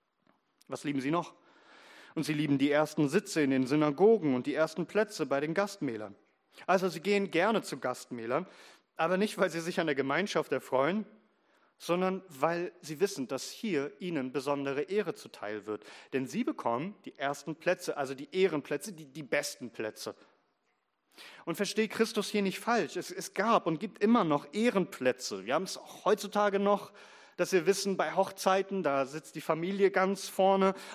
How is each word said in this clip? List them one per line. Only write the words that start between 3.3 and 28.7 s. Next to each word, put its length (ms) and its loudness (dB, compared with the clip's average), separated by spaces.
in 100 4
den 160 2
Synagogen 680 4
und 140 -2
die 80 -2
ersten 320 0
Plätze 400 -2
bei 120 0
den 140 -2
Gastmählern. 640 -4
Also 240 4
sie 100 -8
gehen 300 0
gerne 320 2
zu 160 -8
Gastmählern, 680 -4
aber 220 0
nicht, 200 -2
weil 140 2
sie 80 -4
sich 200 -4
an 60 2
der 100 2
Gemeinschaft 560 0
erfreuen, 540 0
sondern 500 -2
weil 440 -2
sie 180 -10
wissen, 280 -2
dass 240 -6
hier 480 -2
ihnen 320 -4
besondere 500 -2
Ehre 320 -2
zuteil 540 -10
wird. 180 -6
Denn 140 -2
sie 180 -4
bekommen 520 -4
die 140 -16
ersten 360 -4
Plätze, 420 -2
also 180 -4
die 200 -12
Ehrenplätze, 580 0
die, 120 -16
die 160 -14
besten 480 -4
Plätze. 460 -6
Und 80 -4
verstehe 340 0
Christus 420 0
hier 120 0
nicht 180 -2
falsch. 380 0
Es, 140 -8
es 240 -10
gab 320 4
und 120 2
gibt 240 -6
immer 200 6
noch 300 0
Ehrenplätze. 920 0
Wir 80 -2
haben 120 0
es 120 -8
auch 280 -10
heutzutage 520 2
noch, 340 2
dass 160 0
wir 160 4
wissen, 300 2
bei 180 0
Hochzeiten, 680 2